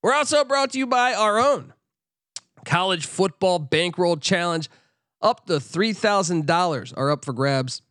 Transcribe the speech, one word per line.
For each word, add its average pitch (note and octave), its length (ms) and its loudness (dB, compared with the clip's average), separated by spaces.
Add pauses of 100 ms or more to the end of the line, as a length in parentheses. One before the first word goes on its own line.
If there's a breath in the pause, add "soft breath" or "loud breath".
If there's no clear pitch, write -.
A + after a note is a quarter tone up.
We're A3+ 120 2
also D4 300 2
brought C4+ 280 0
to C4 60 -6
you C4 80 0
by B3 280 2
our G#3+ 260 2
own B3+ 320 0 (920)
College F3 400 0
Football F#3 540 0
Bankroll E3+ 580 0
Challenge. E3+ 520 -2 (520 soft breath)
Up - 240 0
to D3+ 160 -2
three G#3 320 -2
thousand F3+ 520 0
dollars E3+ 460 0
are C3+ 180 -2
up D3 140 0
for C#3 80 -8
grabs. C3 600 -2